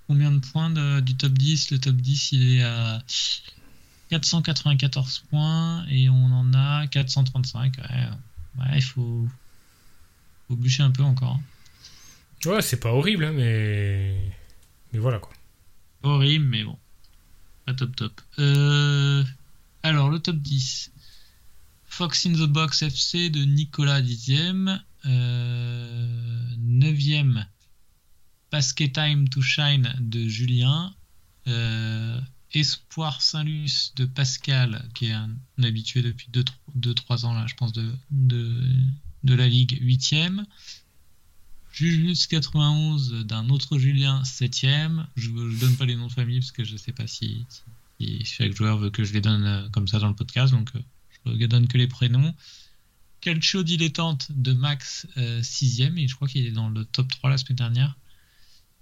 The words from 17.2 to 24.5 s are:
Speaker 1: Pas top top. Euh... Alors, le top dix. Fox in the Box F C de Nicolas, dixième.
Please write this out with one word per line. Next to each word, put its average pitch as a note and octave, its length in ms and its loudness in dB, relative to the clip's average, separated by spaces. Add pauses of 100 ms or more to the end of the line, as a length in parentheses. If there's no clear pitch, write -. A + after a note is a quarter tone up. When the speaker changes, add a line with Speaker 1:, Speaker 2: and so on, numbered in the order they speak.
Speaker 1:
Pas C3 80 -4
top B2+ 220 -6
top. - 240 -8 (180)
Euh... C#3+ 840 4 (580)
Alors, D3 260 2
le D#3+ 120 0
top E3+ 160 -2
dix. C#3 540 -4 (960)
Fox - 380 -2
in E3+ 80 2
the D#3+ 140 2
Box D#3 400 2
F C3 60 -6
C F3 360 -2
de D3 120 -2
Nicolas, C#3+ 600 2
dixième. D#3+ 800 0 (260)